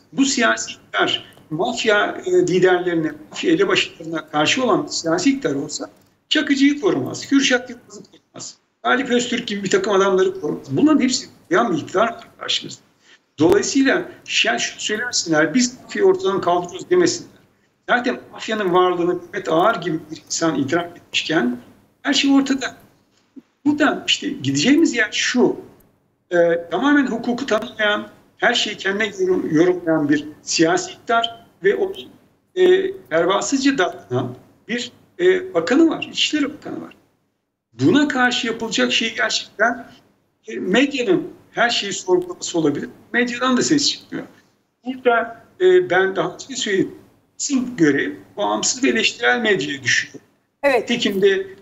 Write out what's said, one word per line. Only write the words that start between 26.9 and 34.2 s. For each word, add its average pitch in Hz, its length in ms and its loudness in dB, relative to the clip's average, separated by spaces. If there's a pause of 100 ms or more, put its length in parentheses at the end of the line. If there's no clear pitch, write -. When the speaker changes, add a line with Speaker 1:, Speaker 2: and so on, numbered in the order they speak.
Speaker 1:
hukuku 240 380 -4
tanımayan, 214 600 -2 (300)
her 220 160 0
şeyi 214 240 -2
kendine 202 300 -2
yorum-, 185 480 -2
yorumlayan 160 540 2
bir 147 180 0 (140)
siyasi - 500 0
iktidar - 540 -4 (180)
ve 415 120 4
onun, - 340 -6 (460)
e, 185 420 4
pervasızca 202 800 0
davranan 127 580 -4 (320)